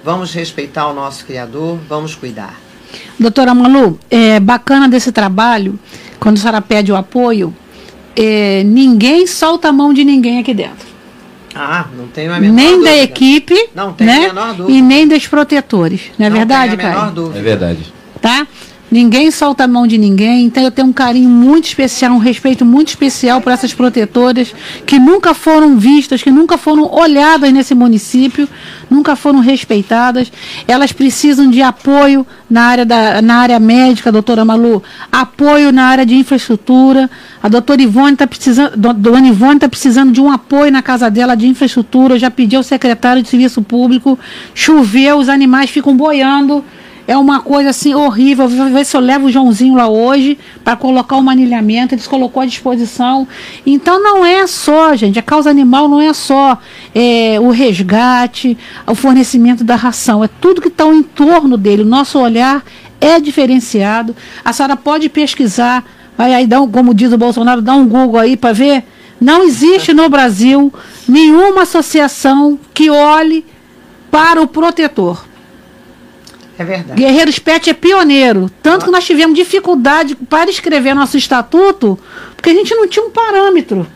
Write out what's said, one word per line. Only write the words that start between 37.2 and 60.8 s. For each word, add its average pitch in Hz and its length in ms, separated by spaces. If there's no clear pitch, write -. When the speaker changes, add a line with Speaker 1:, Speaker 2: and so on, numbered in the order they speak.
Speaker 2:
A 208 40
doutora 247 360
Ivone 262 320
tá 277 100
precisando, 262 500
do-, 220 200
dona 233 320
Ivone 254 320
tá 277 100
precisando 262 420
de 233 80
um 277 120
apoio 285 400
na 262 100
casa 247 300
dela 240 240
de 220 120
infraestrutura. 254 680
Eu 233 40
já 247 120
pedi 240 240
ao 262 80
secretário 247 580
de 233 80
Serviço 247 320
Público, 247 560
choveu, 277 640
os 262 100
animais 269 400
ficam 277 260
boiando. 277 680
É 247 100
uma 277 240
coisa 277 300
assim 277 240
horrível. 262 520
Vou 254 220
ver 269 160
se - 100
eu 262 60
levo 269 240
o 262 60
Joãozinho 254 420
lá 240 160
hoje 262 480
pra 233 120
colocar 254 420
um 262 100
anilhamento. 240 680
Eles 233 100
colocou 262 380
à - 20
disposição. 247 840
Então 330 340
não 403 240
é 370 220
só, 311 500
gente, 208 220
a 233 60
causa 302 260
animal 285 400
não 285 100
é 302 140
só, 269 460
é, 226 480
o 240 80
resgate, 240 1040
o - 80
fornecimento 247 720
da 233 120
ração. 226 480
É 214 40
tudo 349 340
que 349 80
tá 311 160